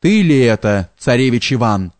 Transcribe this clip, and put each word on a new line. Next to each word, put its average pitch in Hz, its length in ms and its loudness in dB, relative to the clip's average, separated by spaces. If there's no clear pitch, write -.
«Ты 208 160 2
ли 156 180 2
это, 107 600 0
царевич 123 560 -2
Иван?» 104 460 -4